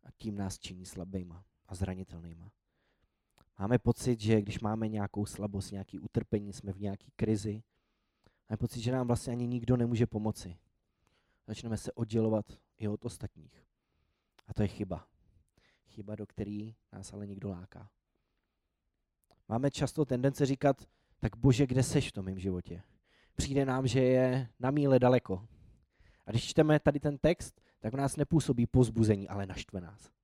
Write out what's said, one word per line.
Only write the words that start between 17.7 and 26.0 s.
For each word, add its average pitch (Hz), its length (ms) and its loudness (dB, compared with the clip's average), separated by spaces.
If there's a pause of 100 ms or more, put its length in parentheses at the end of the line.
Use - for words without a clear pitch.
Máme 127 220 0
často - 340 -2
tendence 131 420 0
říkat, 135 420 0 (300)
"Tak 113 180 -4
Bože, 127 300 6
kde 127 160 2
seš - 260 0
v - 40 -12
tom 98 120 -8
mém 95 140 -4
životě?" 90 440 -6 (540)
Přijde 139 280 0
nám, 131 220 0
že 127 140 2
je 127 480 4 (120)
na 127 100 0
míle 139 280 6
daleko. 120 500 2 (760)